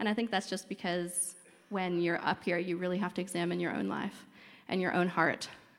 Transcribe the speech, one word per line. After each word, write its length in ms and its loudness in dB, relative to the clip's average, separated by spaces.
And 80 0
I 60 4
think 160 0
that's 200 0
just 180 -6
because 680 -2
when 300 0
you're 260 2
up 180 0
here, 140 2
you 180 -2
really 220 0
have 160 -2
to 80 -2
examine 360 0
your 140 0
own 160 0
life 380 -6
and 120 0
your 120 2
own 160 4
heart 400 2